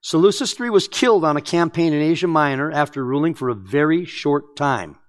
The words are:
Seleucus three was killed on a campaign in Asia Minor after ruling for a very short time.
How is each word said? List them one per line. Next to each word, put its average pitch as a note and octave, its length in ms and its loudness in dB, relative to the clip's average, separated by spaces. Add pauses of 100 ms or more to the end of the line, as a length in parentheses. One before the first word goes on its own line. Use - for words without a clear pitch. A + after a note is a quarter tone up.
Seleucus G3 520 0
three A#3+ 160 -6
was G3+ 180 2
killed A3 360 2
on D3 140 2
a D3 40 -2
campaign E3 520 0
in D3 80 0
Asia E3 260 0
Minor D3+ 440 0
after C#3+ 340 -2
ruling C#3+ 300 -2
for C3 140 -4
a A#2 60 -2
very D3 500 0
short D3 500 -4
time. A2+ 420 -4 (120)